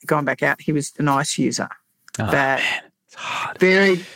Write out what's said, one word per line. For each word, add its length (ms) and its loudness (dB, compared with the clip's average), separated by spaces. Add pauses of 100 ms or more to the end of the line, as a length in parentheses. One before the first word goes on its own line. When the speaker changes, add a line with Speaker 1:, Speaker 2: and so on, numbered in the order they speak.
Speaker 1:
gone 200 0
back 180 -2
out. 160 0
He 140 -2
was 260 -2
an 80 2
ice 300 0
user. 320 -2 (500)
Speaker 2:
Oh, 60 -2
Speaker 1:
But 60 -2 (280)
Speaker 2:
man. 220 -4 (260)
It's 80 -20
hard. 440 -8
Speaker 1:
very, 360 6 (200)